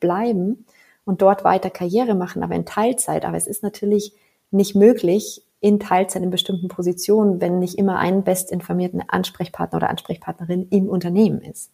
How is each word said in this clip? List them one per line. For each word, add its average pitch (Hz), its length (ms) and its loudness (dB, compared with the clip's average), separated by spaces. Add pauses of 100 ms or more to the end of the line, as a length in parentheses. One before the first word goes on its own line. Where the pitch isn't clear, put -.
bleiben 196 640 0 (400)
und 190 160 -2
dort 196 240 4
weiter 185 240 2
Karriere 202 460 0
machen, 180 280 -4
aber 175 120 -4
in 170 100 -2
Teilzeit? 208 580 -2
Aber 170 140 -4
es 170 100 -4
ist - 160 -8
natürlich 208 500 -2 (380)
nicht 196 240 2
möglich, 208 680 4 (180)
in 208 180 4
Teilzeit 185 440 0
in 185 60 -2
bestimmten 185 400 -4
Positionen, 196 720 2
wenn 180 180 0
nicht 180 180 -2
immer 196 220 0
ein 190 240 2
bestinformierten 180 840 -2
Ansprechpartner 170 680 -4
oder - 120 -2
Ansprechpartnerin 170 800 -6
im 196 200 2
Unternehmen 175 520 0
ist. - 320 -18